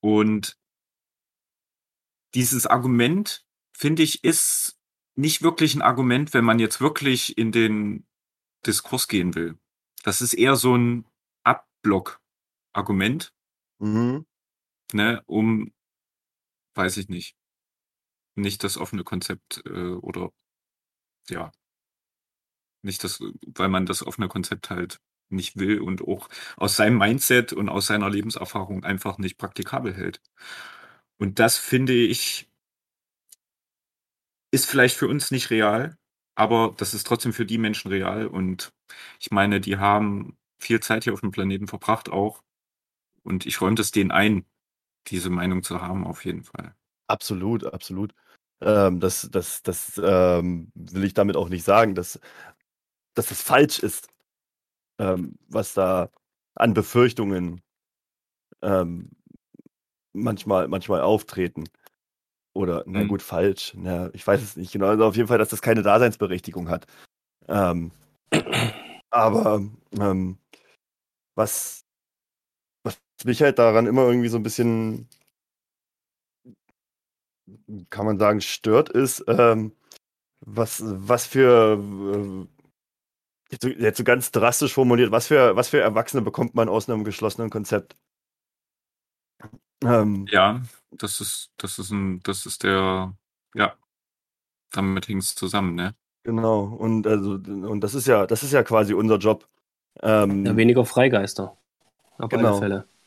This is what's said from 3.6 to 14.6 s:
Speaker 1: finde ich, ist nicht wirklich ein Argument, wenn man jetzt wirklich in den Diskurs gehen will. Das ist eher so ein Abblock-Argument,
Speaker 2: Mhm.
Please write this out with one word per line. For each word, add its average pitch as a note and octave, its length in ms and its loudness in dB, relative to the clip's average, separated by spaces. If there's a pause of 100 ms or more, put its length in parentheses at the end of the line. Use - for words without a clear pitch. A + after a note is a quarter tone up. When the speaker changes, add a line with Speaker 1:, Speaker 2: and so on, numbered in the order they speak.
Speaker 1:
finde D#3+ 260 2
ich, - 220 -2
ist - 540 0 (380)
nicht D3+ 260 -2
wirklich E3 320 2
ein - 80 -2
Argument, B2+ 520 2
wenn A#2+ 100 6
man A2+ 140 4
jetzt A2 220 0
wirklich C#3 580 0
in A2+ 140 0
den G#2+ 540 0 (600)
Diskurs - 420 -4
gehen F2+ 260 0
will. E2 240 -6 (440)
Das - 180 -2
ist B2 140 -2
eher C3 220 4
so B2 200 4
ein A#2+ 300 0 (380)
Abblock-Argument, - 1900 -2 (460)
Speaker 2:
Mhm. A#2+ 480 -2 (680)